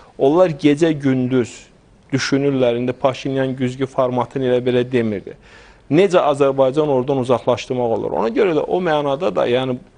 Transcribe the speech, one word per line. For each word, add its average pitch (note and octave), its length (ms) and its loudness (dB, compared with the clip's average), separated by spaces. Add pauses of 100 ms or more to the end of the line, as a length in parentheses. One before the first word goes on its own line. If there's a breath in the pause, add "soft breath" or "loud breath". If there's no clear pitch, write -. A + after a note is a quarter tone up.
(180 loud breath)
Onlar D#3+ 320 4
gecə-gündüz C#3 1040 0 (580)
düşünürlər, C3 680 0
indi B2 120 -2
Paşinyan C3+ 640 -2
güzgü C3 300 -4
formatını B2 640 -2
elə B2 140 2
belə B2 180 0 (100)
demirdi. A2 440 -2 (540 loud breath)
Necə F3 300 4
Azərbaycan C3+ 720 2
oradan C3+ 300 0
uzaqlaşdırmaq A#2+ 720 -2
olur? G#2+ 240 -4
Ona A3 80 0
görə A3 300 0
də - 60 -2
o F3+ 160 -2
mənada D3 520 -2
da, - 160 0
yəni B2+ 300 -2 (200)